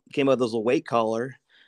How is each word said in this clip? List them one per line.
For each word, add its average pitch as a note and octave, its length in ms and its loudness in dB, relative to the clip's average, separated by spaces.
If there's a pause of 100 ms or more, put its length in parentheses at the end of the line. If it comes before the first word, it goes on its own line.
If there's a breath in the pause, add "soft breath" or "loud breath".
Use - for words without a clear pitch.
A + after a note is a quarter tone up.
(120)
came C#3 160 0
up C3+ 60 4
with A#2+ 60 2
this B2+ 80 2
little A2 180 -4
weight C3+ 200 0
collar A#2 520 -2 (300)